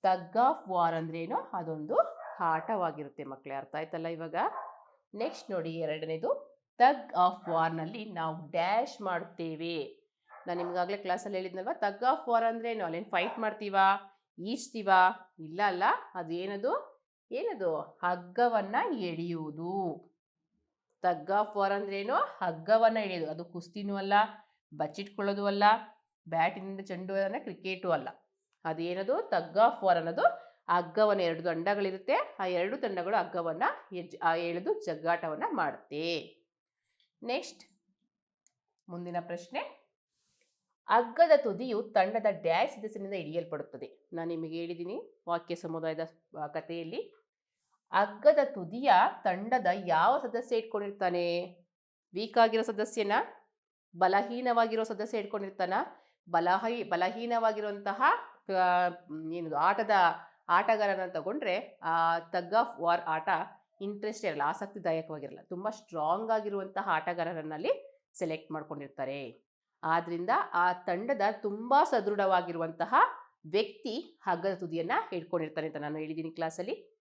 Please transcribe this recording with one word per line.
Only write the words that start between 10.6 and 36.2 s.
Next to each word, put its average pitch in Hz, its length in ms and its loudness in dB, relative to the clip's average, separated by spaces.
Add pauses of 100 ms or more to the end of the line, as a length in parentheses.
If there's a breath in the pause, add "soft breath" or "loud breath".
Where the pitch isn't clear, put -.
ಕ್ಲಾಸಲ್ಲಿ 190 400 -4
ಹೇಳಿದ್ನಲ್ವಾ, 185 360 -6
Tug 202 280 -4
of 254 340 2
war 226 140 4
ಅಂದ್ರೆ 226 220 -4
ಏನು? 214 140 -4
ಅಲ್ಲೇನ್ 165 200 -6
ಫೈಟ್ 208 340 -2
ಮಾಡ್ತೀವಾ? 202 760 2 (220)
ಈಜ್ತೀವಾ? 190 1000 2
ಇಲ್ಲ 165 280 -8
ಅಲ್ಲ. 185 180 2 (300)
ಅದೇನದು? 196 880 -4 (280)
ಏನದು? 226 500 -2
ಹಗ್ಗವನ್ನ 196 960 0 (220)
ಎಳೆಯುವುದು. 170 960 -4 (1080)
Tug 165 240 0
of 208 300 0
war 196 160 2
ಅಂದ್ರೆ 196 280 -4
ಏನು? 233 140 -2
ಹಗ್ಗವನ್ನ 220 840 2
ಎಳೆಯುವುದು. 180 340 -4
ಅದು 165 140 -8
ಕುಸ್ತಿನೂ 196 520 -8
ಅಲ್ಲ, 196 160 0 (640 loud breath)
ಬಚ್ಚಿಟ್ಕೊಳ್ಳೋದು 202 720 -4
ಅಲ್ಲ, 202 180 2 (640)
ಬ್ಯಾಟಿನಿಂದ 180 520 -2
ಚೆಂಡು 190 340 -8
ಅಲ್ಲ, 196 240 0
ಕ್ರಿಕೆಟು 190 520 -6
ಅಲ್ಲ. 131 180 0 (560)
ಅದೇನದು? 175 480 -2
Tug 175 400 0
of 226 300 4
war 180 140 6
ಅನ್ನೋದು 170 260 0 (480 loud breath)
ಹಗ್ಗವನ್ನ, 185 500 4
ಎರಡು 165 220 0
ತಂಡಗಳಿರುತ್ತೆ, 190 960 0
ಆ 196 80 -2
ಎರಡು 185 300 0
ತಂಡಗಳು 196 400 -2
ಹಗ್ಗವನ್ನ 170 460 -2 (300)
ಎಜ್-, 175 300 -10
ಆ, 165 120 4
ಎಳೆದು 180 500 -2
ಜಗ್ಗಾಟವನ್ನ 165 640 -2
ಮಾಡುತ್ತೆ. 160 840 -4 (880)